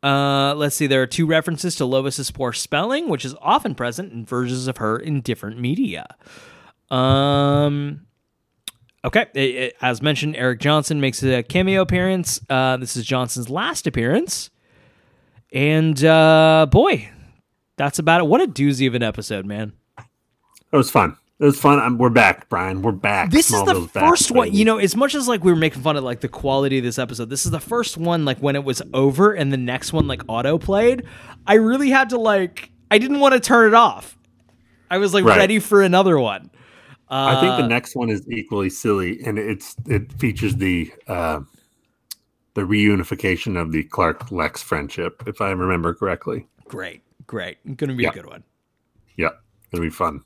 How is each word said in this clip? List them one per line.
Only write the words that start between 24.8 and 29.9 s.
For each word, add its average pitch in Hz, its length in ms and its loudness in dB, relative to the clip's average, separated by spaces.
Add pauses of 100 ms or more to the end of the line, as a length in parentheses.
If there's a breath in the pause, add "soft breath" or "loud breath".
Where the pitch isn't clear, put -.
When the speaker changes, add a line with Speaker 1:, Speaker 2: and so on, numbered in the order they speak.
Speaker 1:
much 277 200 0
as, 277 120 -4
like, 226 160 -2
we 180 80 4
were 170 80 4
making 147 240 -2
fun 151 140 -2
of, 135 80 -6
like, 123 160 -8
the - 80 -6
quality 135 500 -2
of 120 60 -4
this 120 140 -4
episode, 120 320 -8
this 131 160 -6
is - 40 -4
the 156 100 -4
first - 360 -6
one, 165 280 -2
like, 135 140 -2
when 139 180 -2
it 143 60 -4
was 135 200 -4 (100)
over 139 400 4
and 147 200 -2
the 135 40 -2
next 127 360 -6